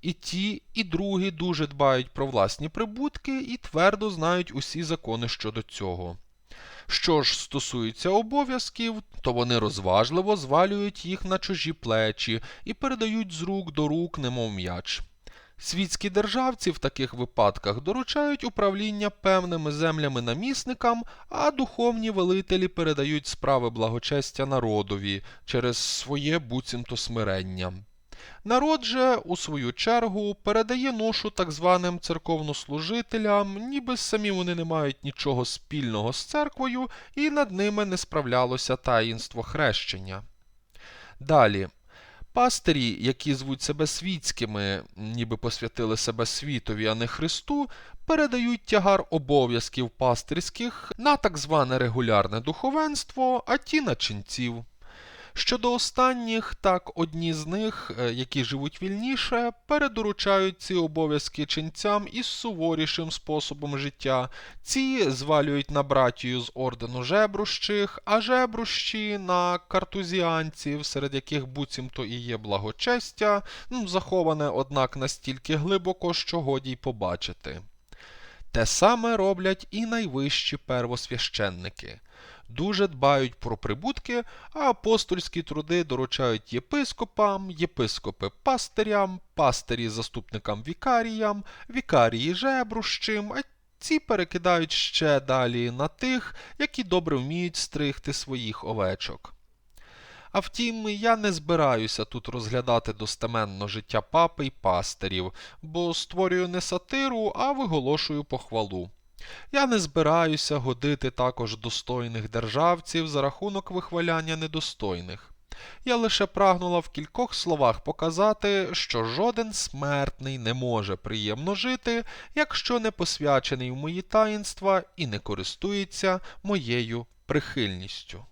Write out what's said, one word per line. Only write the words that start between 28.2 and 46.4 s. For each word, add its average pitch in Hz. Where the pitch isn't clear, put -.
Народ 262
же, 254
у 175
свою 139
чергу, 214
передає 233
ношу 220
так 180
званим 180
церковнослужителям, 196
ніби 254
самі 214
вони 180
не 170
мають 156
нічого 135
спільного 117
з -
церквою 262
і 294
над 285
ними 208
не 185
справлялося 127
таїнство 113
хрещення. 98
Далі. 113
Пастирі, 151
які 135
звуть 135
себе 151
світськими, 107
ніби 113
посвятили 113
себе 113
світові, 113